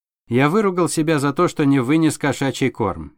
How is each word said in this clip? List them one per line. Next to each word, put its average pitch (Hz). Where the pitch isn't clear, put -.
Я 131
выругал 180
себя 160
за 139
то, 175
что -
не 139
вынес 156
кошачий 135
корм. 104